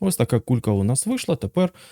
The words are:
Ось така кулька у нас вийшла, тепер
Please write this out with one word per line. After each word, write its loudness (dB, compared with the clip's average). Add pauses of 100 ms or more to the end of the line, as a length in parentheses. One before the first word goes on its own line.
Ось 0
така 0
кулька 0
у 2
нас 0
вийшла, -2
тепер -2 (180)